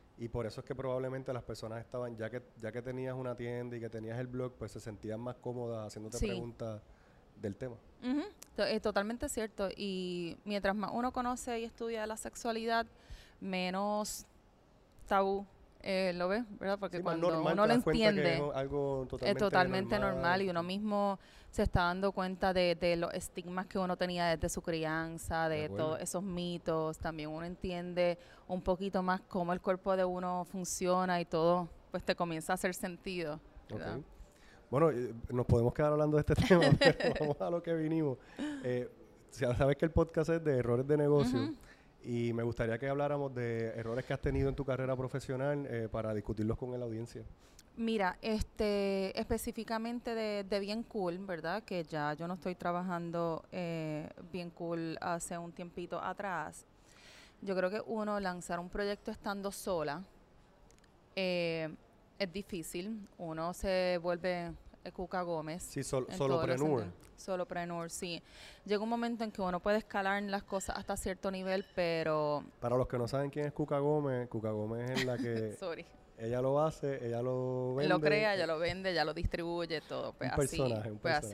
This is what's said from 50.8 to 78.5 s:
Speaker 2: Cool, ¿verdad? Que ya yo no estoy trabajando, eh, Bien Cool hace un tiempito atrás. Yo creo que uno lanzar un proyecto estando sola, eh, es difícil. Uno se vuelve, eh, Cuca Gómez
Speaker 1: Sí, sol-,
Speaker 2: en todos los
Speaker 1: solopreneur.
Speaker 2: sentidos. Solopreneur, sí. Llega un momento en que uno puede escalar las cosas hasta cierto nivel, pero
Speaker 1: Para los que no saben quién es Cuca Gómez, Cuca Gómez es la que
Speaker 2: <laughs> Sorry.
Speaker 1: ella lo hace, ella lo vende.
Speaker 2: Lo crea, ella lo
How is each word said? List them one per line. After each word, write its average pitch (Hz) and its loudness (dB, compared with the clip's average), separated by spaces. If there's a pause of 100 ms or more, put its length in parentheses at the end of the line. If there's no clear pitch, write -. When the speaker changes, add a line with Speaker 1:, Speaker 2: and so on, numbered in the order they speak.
Speaker 2:
Cool, 185 -2
¿verdad? 185 -4
Que 180 -4
ya 151 -2
yo 160 -6
no 180 -4
estoy 180 -4
trabajando, 170 -2
eh, 160 -4 (240)
Bien 175 -6
Cool 170 -4
hace 170 -4
un 170 -8
tiempito 175 -8
atrás. 180 -6 (760)
Yo 196 -2
creo 185 2
que 214 -2
uno 208 -2
lanzar 180 -4
un 175 -8
proyecto 202 -2
estando 202 -4
sola, 160 -2 (1120)
eh, 170 0 (500)
es 190 0
difícil. 196 -6 (100)
Uno 165 -4
se 185 2
vuelve, 175 -2 (320)
eh, 175 -8
Cuca 185 -4
Gómez 165 -4
Speaker 1:
Sí, - -4
sol-, 131 0
Speaker 2:
en 185 -6
todos 139 2
los 165 4
Speaker 1:
solopreneur. 135 4
Speaker 2:
sentidos. 90 -10
Solopreneur, 175 -4
sí. 170 -6 (440)
Llega 202 2
un 220 -2
momento 233 0
en 214 -4
que 208 -6
uno 180 0
puede 208 4
escalar 202 0
las 196 -2
cosas - -4
hasta 196 -4
cierto 190 -2
nivel, 190 -2 (100)
pero 156 2 (160)
Speaker 1:
Para 120 2
los 123 4
que 127 -2
no 120 2
saben 139 0
quién 147 -2
es 151 -2
Cuca 147 0
Gómez, 139 2
Cuca 110 -2
Gómez 113 -2
es 131 0
la 123 0
que 113 -2
Speaker 2:
<laughs> - -20
Sorry. 170 -8 (320)
Speaker 1:
ella 117 0
lo 135 4
hace, 143 -2
ella 117 0
lo 127 0
vende. 143 2
Speaker 2:
Lo 175 4
crea, 202 4
ella 175 0
lo 160 0